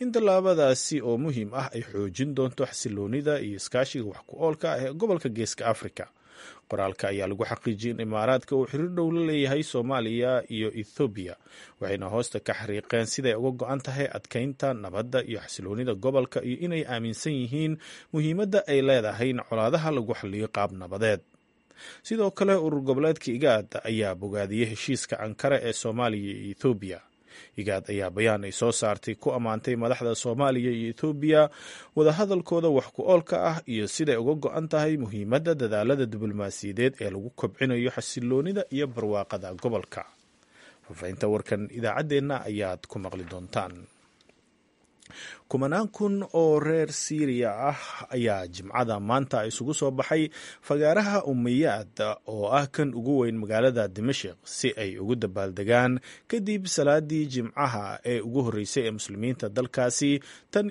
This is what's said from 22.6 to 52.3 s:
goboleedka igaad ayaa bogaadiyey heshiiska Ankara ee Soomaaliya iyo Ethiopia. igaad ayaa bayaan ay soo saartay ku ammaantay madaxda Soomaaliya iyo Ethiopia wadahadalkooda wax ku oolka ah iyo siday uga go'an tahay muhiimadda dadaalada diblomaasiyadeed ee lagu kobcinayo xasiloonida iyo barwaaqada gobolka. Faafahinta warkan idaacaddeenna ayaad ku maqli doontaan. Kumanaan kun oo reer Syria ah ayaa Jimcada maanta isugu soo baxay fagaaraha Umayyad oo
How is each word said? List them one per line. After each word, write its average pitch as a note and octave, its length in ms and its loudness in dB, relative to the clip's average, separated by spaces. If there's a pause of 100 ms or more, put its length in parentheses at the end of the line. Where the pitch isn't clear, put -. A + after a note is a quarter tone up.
goboleedka C#3+ 500 2
igaad A#2 380 4 (140)
ayaa G#2+ 320 0
bogaadiyey G2+ 560 -2
heshiiska A#2 480 -4
Ankara A2 400 0
ee A2+ 140 -2
Soomaaliya G#2+ 600 -2
iyo G2+ 180 -10
Ethiopia. G2 480 -2 (580)
igaad F#2+ 320 -2
ayaa G2 200 -2
bayaan G#2 360 2
ay G2 60 -8
soo A#2 200 2
saartay G#2+ 440 -2
ku - 180 -2
ammaantay A#2 420 -2
madaxda A#2 400 0
Soomaaliya B2+ 560 0
iyo A2+ 180 -2
Ethiopia D3+ 520 4 (540)
wadahadalkooda E3+ 720 4
wax C3+ 240 4
ku - 100 -6
oolka F3 400 4
ah E3 200 2
iyo A2 240 -2
siday D3 280 2
uga A#2 200 2
go'an D#3 340 -2
tahay D#3 280 2
muhiimadda A#2+ 580 0
dadaalada B2 500 2
diblomaasiyadeed G#2 960 -2
ee G#2 80 -2
lagu G2 200 -8
kobcinayo B2 600 -2
xasiloonida C3+ 800 -2
iyo C#3 180 -2
barwaaqada G#2 640 -4
gobolka. G2+ 520 -4 (760)
Faafahinta F#2 460 -6
warkan G#2 400 0
idaacaddeenna C#3 680 0 (120)
ayaad G2+ 400 -4
ku - 120 -12
maqli F#2 280 -8
doontaan. F2+ 460 -6 (1700)
Kumanaan D3 400 0
kun G3 460 -2
oo D#3+ 260 6
reer D#3 320 2
Syria C3 600 0 (180)
ah C#3 100 -2 (300)
ayaa G#2+ 380 0
Jimcada G2+ 520 -2
maanta A#2 460 2
isugu A#2+ 280 -4
soo C#3 180 0
baxay D3+ 380 2 (320)
fagaaraha F3 640 4
Umayyad B2 680 2 (340)
oo G#2 220 -2